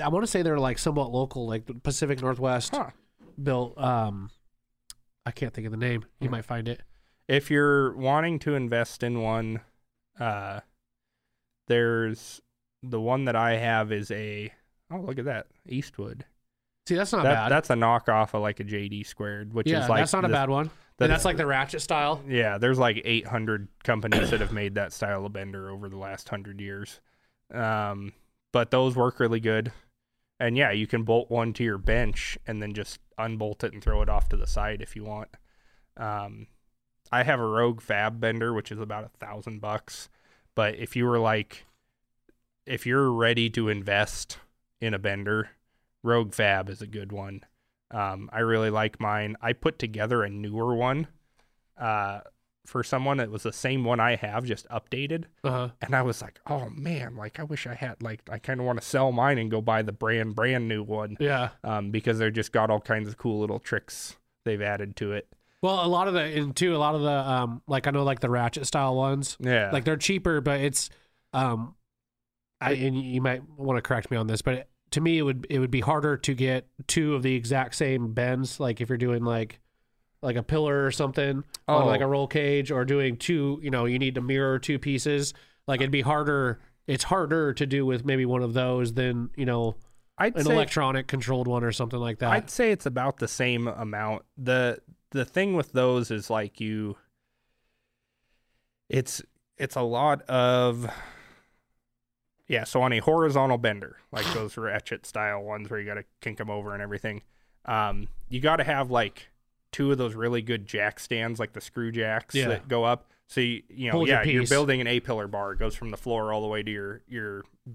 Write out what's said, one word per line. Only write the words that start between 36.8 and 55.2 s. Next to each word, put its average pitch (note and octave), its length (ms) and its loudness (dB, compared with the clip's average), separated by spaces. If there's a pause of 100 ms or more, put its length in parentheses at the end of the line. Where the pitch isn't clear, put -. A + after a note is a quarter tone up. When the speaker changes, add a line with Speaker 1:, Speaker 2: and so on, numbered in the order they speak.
Speaker 2:
I B2 120 4
have C3 160 2
a A#2 80 0
Rogue A2+ 340 2
Fab A2 380 0
bender, A2+ 340 0
which G#2+ 180 -4
is G#2+ 80 -10
about G#2+ 260 -10
a - 200 -16
thousand G#2 340 -12
bucks. G#2+ 500 -8 (440)
But G#2+ 220 2
if - 200 -8
you A#2+ 100 2
were, A#2+ 140 4
like, A2 460 0 (1000)
if C3 200 -6
you're C3 260 4
ready A#2 400 4
to A2+ 180 0
invest G2+ 680 0 (440)
in A2+ 120 -2
a G2 60 -2
bender, G2+ 500 -2 (540)
Rogue A#2 300 2
Fab G2 360 2
is F#2+ 120 -12
a G#2+ 60 -12
good G#2 240 -12
one. G2 300 -10 (500)
Um, G2+ 420 -4
I A2 60 -2
really A2+ 300 4
like G#2+ 300 0
mine. G#2+ 420 -2
I A#2 120 0
put - 260 -2
together A2 440 0
a G2+ 60 -4
newer G#2+ 460 -2
one, C3 320 0 (720)
uh, G#2 440 -2 (440)
for B2 180 -4
someone. C#3 360 0
It A#2 100 -2
was G#2+ 140 -8
the A2 100 -4
same C3 300 -2
one A#2+ 160 2
I A#2 160 4
have, A2 280 -4
just A#2+ 260 -6
updated. C#3+ 560 -6 (180)